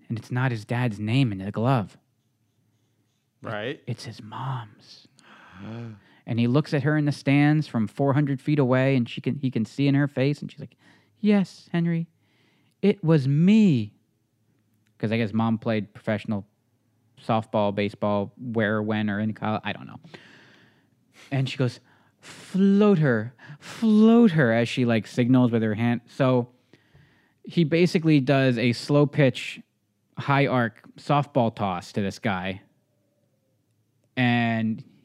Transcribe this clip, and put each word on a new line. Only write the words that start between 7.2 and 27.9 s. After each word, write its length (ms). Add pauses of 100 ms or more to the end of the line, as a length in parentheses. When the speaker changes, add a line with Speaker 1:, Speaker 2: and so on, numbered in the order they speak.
Speaker 1:
from 200
four 280
hundred 260
feet 180
away, 380
and 100
she 140
can, 200
he 100
can 160
see 220
in 60
her 140
face, 320
and 100
she's 100
like, 140 (460)
"Yes, 500
Henry, 360 (720)
it 240
was 240
me." 640 (1040)
'Cause 140
I 60
guess 160
mom 240
played 340
professional 540 (760)
softball, 520
baseball, 640
where, 440
when, 280
or 100
in 140
college, 300
I 100
don't 120
know. 140 (1300)
And 160
she 120
goes, 200 (440)
"Float 800
her, 340 (240)
float 720
her," 200
as 160
she, 200
like, 200
signals 460
with 100
her 120
hand. 320
So 420 (960)
he 220
basically 560